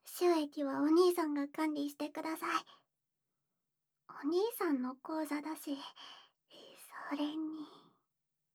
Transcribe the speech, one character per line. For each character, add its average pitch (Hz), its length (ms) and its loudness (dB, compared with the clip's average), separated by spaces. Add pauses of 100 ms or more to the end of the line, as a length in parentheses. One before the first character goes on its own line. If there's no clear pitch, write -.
収 - 220 -2
益 302 380 2
は 277 180 0
お 294 40 6
兄 349 280 8
さ 349 100 2
ん 294 100 0
が 285 140 0
管 311 260 -2
理 294 140 -2
し 285 80 -12
て 302 140 -4
く 311 120 -8
だ 320 140 -4
さ 330 100 -6 (120)
い。 - 80 -10 (1400)
お - 180 -8
兄 381 320 2
さ 359 120 2
ん 254 120 2
の 254 140 -4
口 311 300 -4
座 294 140 -4
だ 311 160 -8
し、 277 220 -6 (1300)
そ 285 60 -4
れ 302 200 -2
に。 311 300 -6 (880)